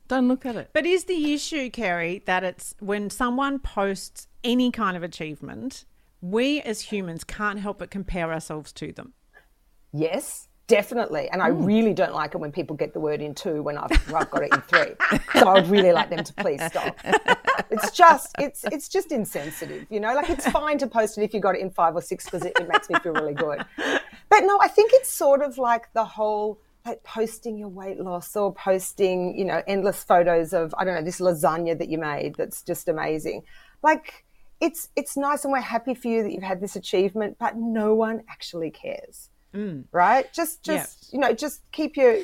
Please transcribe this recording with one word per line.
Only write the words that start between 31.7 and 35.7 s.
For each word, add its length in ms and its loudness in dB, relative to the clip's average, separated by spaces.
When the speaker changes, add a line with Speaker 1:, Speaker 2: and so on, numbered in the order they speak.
Speaker 3:
that 100 -6
you 100 -2
made 380 -4
that's 260 -6
just 260 -6
amazing. 560 -4
Like, 420 0
it's, 360 -2
it's 200 -6
nice 280 -2
and 80 -2
we're 80 0
happy 340 -4